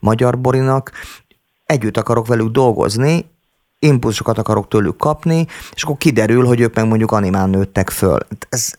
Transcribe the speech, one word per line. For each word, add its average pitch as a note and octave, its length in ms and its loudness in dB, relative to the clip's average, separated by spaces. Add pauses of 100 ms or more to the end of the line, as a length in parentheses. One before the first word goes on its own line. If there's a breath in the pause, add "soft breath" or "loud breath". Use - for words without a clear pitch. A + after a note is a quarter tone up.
Magyar B2 400 0
Borinak. C3 500 0 (760 loud breath)
Együtt A2 320 -2
akarok A2+ 300 0
velük A2+ 240 0
dolgozni, B2+ 840 0 (440)
impulzusokat A#2 600 0
akarok G#2+ 300 -2
tőlük G#2 280 0
kapni, D#3+ 500 0 (280 loud breath)
és - 80 -10
akkor D3 140 -4
kiderül, A#2 500 2
hogy B2 140 4
ők A#2 140 0
meg A2+ 120 0
mondjuk A2 260 0
animán G2 380 0
nőttek G2 400 0
föl. F#2 280 2 (300)
Ez - 300 -6